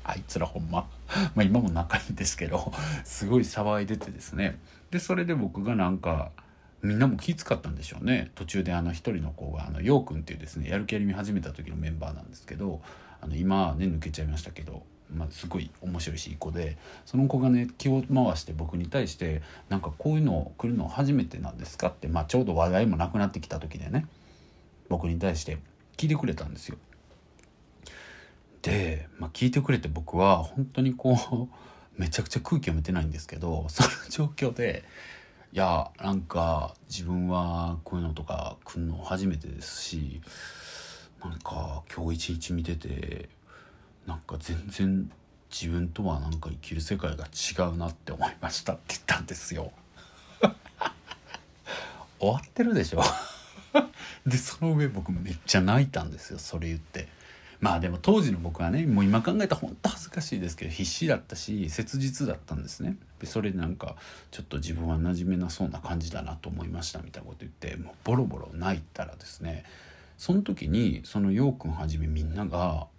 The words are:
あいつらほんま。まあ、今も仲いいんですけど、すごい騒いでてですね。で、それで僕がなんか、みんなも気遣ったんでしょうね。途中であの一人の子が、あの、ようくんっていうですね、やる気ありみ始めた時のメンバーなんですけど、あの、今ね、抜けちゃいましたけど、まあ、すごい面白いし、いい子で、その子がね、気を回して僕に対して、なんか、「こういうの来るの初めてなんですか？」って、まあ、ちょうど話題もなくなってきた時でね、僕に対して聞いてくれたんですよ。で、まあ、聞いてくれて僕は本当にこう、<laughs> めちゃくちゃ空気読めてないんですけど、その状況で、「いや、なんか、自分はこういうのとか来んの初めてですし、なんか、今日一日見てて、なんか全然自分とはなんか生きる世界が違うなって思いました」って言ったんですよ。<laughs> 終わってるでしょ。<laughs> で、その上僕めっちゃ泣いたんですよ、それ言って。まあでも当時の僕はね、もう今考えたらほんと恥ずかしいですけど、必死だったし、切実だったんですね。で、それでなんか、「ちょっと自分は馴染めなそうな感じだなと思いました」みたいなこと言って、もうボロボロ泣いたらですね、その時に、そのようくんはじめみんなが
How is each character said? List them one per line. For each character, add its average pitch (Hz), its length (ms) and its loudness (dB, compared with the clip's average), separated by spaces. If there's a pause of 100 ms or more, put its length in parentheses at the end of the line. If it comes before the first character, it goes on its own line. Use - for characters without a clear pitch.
あ 92 100 -4
い 95 120 -6
つ - 140 -4
ら 85 60 2
ほ 85 140 -6
ん 82 120 -4
ま。 87 160 0 (480)
ま 110 60 4
あ、 - 20 8
今 101 160 8
も 113 100 4
仲 85 280 0
い - 120 0
い 104 40 -2
ん - 20 -4
で - 80 -4
す - 140 0
け 85 100 -4
ど、 78 240 0 (320)
す - 220 -4
ご 117 140 8
い 113 40 4
騒 104 400 2
い - 20 -2
で 107 120 -2
て - 120 -8
で 78 120 -10
す - 120 -12
ね。 92 240 0 (320)
で、 180 100 0
そ 185 160 0
れ 180 100 2
で 170 100 2
僕 98 300 0
が 117 100 2
な 92 140 4
ん 95 80 2
か、 78 340 0 (500)
み 104 140 2
ん 110 40 2
な 131 80 8
も 120 100 4
気 - 180 -2
遣 - 220 -2
っ - 20 -4
た 78 100 -6
ん 73 60 -2
で 69 80 -6
し - 100 -10
ょ - 60 -12
う - 60 -4
ね。 - 300 2
途 82 100 -8
中 95 180 0
で 87 100 0
あ 87 80 2
の 85 120 0
一 82 180 -2
人 87 100 0
の 76 100 -2
子 71 200 -8
が、 76 160 -6
あ - 20 -8
の、 73 120 -4
よ 127 180 8
う - 60 -4
く 78 100 -6
ん 78 40 -2
っ 78 40 -4
て - 80 -8
い 80 60 -8
う - 20 -10
で 78 80 -12
す - 80 -12
ね、 73 140 -4
や 95 80 2
る 104 80 0
気 110 100 0
あ 104 40 2
り 101 40 2
み 101 80 4
始 101 220 -2
め 92 80 2
た 76 100 -6
時 80 180 -10
の 78 60 -6
メ 78 140 -2
ン 80 100 -2
バ 78 140 -6
ー - 20 -8
な 76 60 -12
ん - 80 -16
で - 60 -18
す - 100 -20
け - 100 -10
ど、 87 260 -4 (380)
あ - 80 -10
の、 73 80 -2
今 90 420 4
ね、 92 100 2
抜 80 120 0
け 78 120 -4
ち 78 100 -4
ゃ - 20 0
い 76 40 0
ま 76 100 -2
し 78 60 -6
た - 80 -10
け 78 100 -12
ど、 73 220 -12 (300)
ま 80 120 -2
あ、 - 60 -4
す - 160 -10
ご 90 120 -2
い 76 120 -8 (100)
面 87 180 -4
白 80 160 -4
い - 40 -6
し、 - 80 -10
い 78 60 -8
い - 40 -10
子 80 140 -6
で、 80 260 -4 (280)
そ - 120 0
の 135 100 6
子 131 120 2
が 131 100 6
ね、 123 180 6 (100)
気 - 120 2
を 131 140 4 (100)
回 117 240 6
し - 60 -6
て 80 100 -8
僕 78 240 -2
に 85 100 -2
対 120 200 0
し - 80 -8
て、 78 260 -2 (280)
な 98 80 0
ん 92 40 0
か、 80 160 -4
「こ 151 160 2
う - 40 4
い - 20 6
う - 40 6
の 90 340 2
来 117 100 -2
る 120 80 2
の 98 120 0
初 139 260 2
め 123 100 6
て - 160 -6
な - 100 -4
ん - 80 -12
で - 80 -8
す - 120 -14
か？」 - 120 0
っ - 40 -12
て、 - 140 -8
ま 82 140 2
あ、 78 40 0
ち 78 100 0
ょ 127 60 8
う 127 40 4
ど 92 100 2
話 85 140 6
題 95 160 6
も 95 120 4
な 85 100 2
く 107 100 0
な 101 100 4
っ 95 40 0
て - 80 -6
き 78 80 -10
た - 120 -6
時 78 200 -8
で 71 100 -8
ね、 156 160 2 (840)
僕 85 180 2
に 85 120 2
対 87 160 2
し 76 100 -4
て 76 140 -4 (380)
聞 - 80 0
い 151 40 6
て 156 60 6
く 151 100 0
れ - 100 2
た - 100 -6
ん - 80 -6
で - 60 -12
す - 100 -14
よ。 - 80 -8 (1800)
で、 85 460 0 (100)
ま 85 100 -6
あ、 - 40 -6
聞 127 160 2
い 123 40 4
て 143 100 4
く 135 100 2
れ 123 80 6
て - 80 -6
僕 78 300 -2
は 90 260 8
本 131 220 -2
当 131 160 0
に 131 120 4
こ 123 240 4 (140)
う、 123 160 0 (280)
<laughs> - 240 -20
め 87 100 0
ち - 100 -2
ゃ 107 40 0
く - 40 -4
ち - 100 -2
ゃ 123 40 -2
空 - 180 2
気 - 60 -4
読 82 100 2
め 78 80 2
て 92 80 -2
な 87 100 2
い 78 40 2
ん 78 60 0
で 73 60 -4
す 73 100 -10
け - 100 -10
ど、 80 320 -2
そ 127 140 6
の - 60 8 (200)
状 151 160 0
況 139 280 0
で、 117 300 -2 (680)
「い - 40 -2
や、 90 320 4 (100)
な 98 140 0
ん 95 80 0
か、 82 540 0 (140)
自 90 160 -8
分 90 240 0
は 85 560 0
こ - 100 -8
う 87 40 0
い 87 40 0
う - 40 0
の 80 60 -2
と 78 100 -6
か - 420 -6
来 - 140 -10
ん 85 100 0
の 82 120 -4
初 95 260 0
め 85 100 2
て 76 100 -8
で 67 140 -10
す - 200 -10
し、 76 400 -4 (1040)
な 87 60 -8
ん 80 100 -8
か、 78 440 -6 (120)
今 82 180 -2
日 82 200 -4
一 82 160 -6
日 90 40 -2
見 85 100 0
て 82 120 -2
て、 - 540 -6 (760)
な 87 100 -6
ん 78 40 -6
か - 200 -10
全 80 300 -4
然 95 420 2 (380)
自 - 220 -4
分 87 180 2
と 101 160 -4
は 78 140 2
な 73 100 -4
ん 80 100 -2
か 78 100 -8
生 78 60 -6
き - 200 -8
る 78 60 -2
世 98 160 -2
界 76 200 -2
が 71 80 -8
違 - 440 -2
う 85 80 -2
な 85 120 -2
っ 82 40 -8
て - 200 -10
思 71 140 0
い - 140 -4
ま - 80 -4
し - 140 -6
た」 - 120 -2
っ - 20 -
て - 120 -16
言 - 80 -4
っ - 80 -10
た - 140 2
ん 80 60 -6
で - 100 -8
す - 180 -8
よ。 80 180 -6 (720)
<laughs> - 1800 -4
終 101 100 6
わ 131 160 2
っ - 40 -20
て - 140 2
る 233 100 4
で 113 120 4
し 82 100 -2
ょ。 85 80 6 (680)
<laughs> - 540 2
で、 127 120 4
そ - 280 -2
の 160 80 4
上 147 140 6
僕 95 240 -2
め 90 200 -2
っ 82 140 -4
ち - 120 4
ゃ 92 40 8
泣 110 240 8
い - 20 -2
た 87 160 -2
ん 78 80 -6
で 73 80 -10
す - 120 -14
よ、 - 80 -10
そ - 180 -8
れ 82 120 -2
言 82 80 -2
っ - 20 -4
て。 78 300 -12 (500)
ま 98 160 2
あ 82 40 0
で 87 100 0
も 85 100 -4
当 208 220 8
時 139 100 4
の 90 80 0
僕 82 220 -4
は 85 100 2
ね、 156 140 2
も 107 160 6
う - 20 8
今 104 180 6
考 110 100 2 (100)
え 196 60 2
た 185 80 2
ら - 60 -6
ほ - 60 -6
ん - 80 -8
と - 140 0
恥 - 140 -8
ず - 60 -14
か 170 120 -6
し - 160 -4
い - 20 0
で 90 80 -2
す 82 80 -6
け - 100 -8
ど、 80 60 -6
必 85 180 -2
死 - 180 -2
だ 135 80 6
っ - 60 -4
た - 140 -14
し、 101 340 -2
切 110 300 -4
実 135 280 -2
だ - 80 -2
っ - 80 -12
た - 120 -6
ん 71 80 -4
で - 60 -10
す - 120 -10
ね。 196 160 -2 (220)
で、 - 80 -8
そ 110 140 -2
れ 101 100 0
で 92 60 -2
な 85 80 -2
ん 87 100 -2
か、 - 200 -8 (360)
「ち - 80 -14
ょ 82 40 -8
っ - 20 -12
と 71 120 -6
自 78 160 -4
分 82 140 -2
は 80 100 2
馴 87 180 2 (100)
染 92 60 2
め 92 60 2
な 90 120 0
そ 92 160 -4
う 76 40 0
な - 100 -8
感 82 200 -2
じ 80 120 -4
だ 80 100 -8
な 80 140 -8
と 82 140 -10
思 82 160 -6
い 85 40 -6
ま 85 140 -6
し - 80 -6
た」 - 120 -8
み - 80 -14
た - 80 -14
い - 40 -14
な - 60 -14
こ - 60 -14
と - 60 -18
言 - 80 -12
っ - 20 -18
て、 - 260 -10
も - 140 -10
う - 20 -18 (100)
ボ 113 120 4
ロ 127 100 4
ボ - 120 -4
ロ - 160 -12
泣 90 260 0
い 80 40 -10 (100)
た - 120 -8
ら 78 100 -14
で - 100 -18
す - 160 -16
ね、 80 220 -6 (540)
そ - 160 0
の 196 100 4
時 - 260 -2
に、 92 340 2
そ - 160 -4
の 98 120 4
よ 127 180 4
う 127 40 0
く - 140 -6
ん 78 40 -2
は 78 160 -2
じ 78 100 0
め 78 100 0
み 76 140 0
ん 80 140 -2
な 104 100 -2
が 87 420 0 (120)